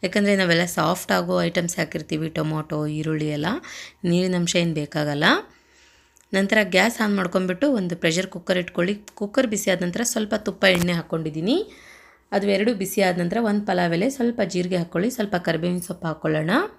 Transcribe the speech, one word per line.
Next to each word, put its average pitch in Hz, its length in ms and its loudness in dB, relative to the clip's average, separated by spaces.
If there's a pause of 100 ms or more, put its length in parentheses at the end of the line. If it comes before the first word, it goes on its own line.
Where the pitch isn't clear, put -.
ಯಾಕಂದರೆ 202 360 2
ನಾವೆಲ್ಲ 170 260 4 (100)
ಸಾಫ್ಟ್ 165 400 0
ಆಗೋ 180 220 0 (100)
ಐಟಮ್ಸ್ 170 300 -2
ಹಾಕಿರ್ತೀವಿ, 160 580 -4
ಟೊಮೊಟೊ, 156 420 -2 (200)
ಈರುಳ್ಳಿ 156 280 -2 (120)
ಎಲ್ಲ, 147 100 -2 (640)
ನೀರಿನ 180 320 2
ಅಂಶ 170 200 -2
ಏನು 170 160 0
ಬೇಕಾಗಲ್ಲ. 147 480 -2 (1080)
ನಂತರ 196 240 4 (160)
ಗ್ಯಾಸ್ 208 280 4
ಆನ್ 202 140 2
ಮಾಡ್ಕೊಂಡ್ಬಿಟ್ಟು 185 500 0 (120)
ಒಂದು 175 240 -2
ಪ್ರೆಷರ್ 165 320 0
ಕುಕ್ಕರ್ 180 260 0
ಇಟ್ಕೊಳ್ಳಿ. 175 320 -2 (260)
ಕುಕ್ಕರ್ 208 340 0
ಬಿಸಿ 196 200 -2
ಆದ 180 120 0
ನಂತರ 180 260 -4
ಸ್ವಲ್ಪ 214 220 -2 (120)
ತುಪ್ಪ, 190 180 -4 (120)
ಎಣ್ಣೆ 175 240 2
ಹಾಕ್ಕೊಂಡಿದ್ದೀನಿ. 160 560 -2 (800)
ಅದು 202 200 2
ಎರಡು 214 260 2
ಬಿಸಿ 190 260 -2
ಆದ 180 160 2
ನಂತರ 220 260 0
ಒಂದು 202 200 0
ಪಲಾವ್ 180 280 2
ಎಲೆ, 196 100 2 (100)
ಸ್ವಲ್ಪ 233 220 -2 (140)
ಜೀರಿಗೆ 180 280 0
ಹಾಕ್ಕೊಳ್ಳಿ, 175 360 0
ಸ್ವಲ್ಪ 202 180 -2 (120)
ಕರಿಬೇವಿನ 175 400 -2
ಸೊಪ್ಪು 170 240 -8
ಹಾಕ್ಕೊಳ್ಳೋಣ. 156 400 -2 (280)